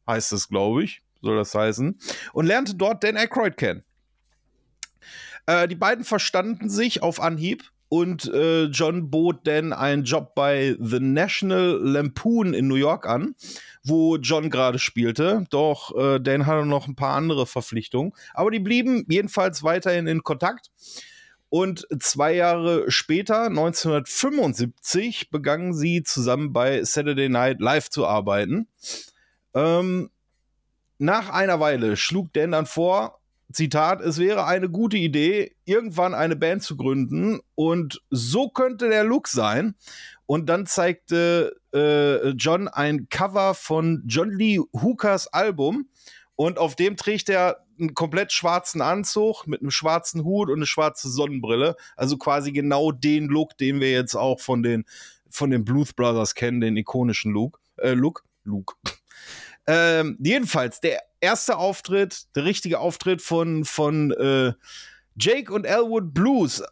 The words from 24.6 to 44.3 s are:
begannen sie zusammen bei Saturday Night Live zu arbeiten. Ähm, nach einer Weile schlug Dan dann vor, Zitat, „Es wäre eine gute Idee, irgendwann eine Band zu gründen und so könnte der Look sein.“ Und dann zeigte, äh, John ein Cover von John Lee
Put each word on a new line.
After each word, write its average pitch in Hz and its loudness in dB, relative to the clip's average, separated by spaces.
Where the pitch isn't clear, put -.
begannen 151 -2
sie 165 0
zusammen 131 0
bei 127 2
Saturday 147 0
Night 127 2
Live 139 0
zu 143 -2
arbeiten. 104 0
Ähm, 175 0
nach 190 2
einer 180 2
Weile 120 2
schlug 175 -4
Dan 160 2
dann 156 0
vor, 190 0
Zitat, 156 0
„Es 160 -2
wäre 190 2
eine 185 0
gute 208 0
Idee, 165 0
irgendwann 185 0
eine 156 0
Band 170 -2
zu 147 -8
gründen 139 -2
und 160 -2
so 139 0
könnte 240 0
der 214 4
Look 233 0
sein.“ 123 0
Und 151 0
dann 180 0
zeigte, 170 0
äh, 143 4
John 165 0
ein 147 -2
Cover 190 0
von 160 0
John 156 0
Lee 202 2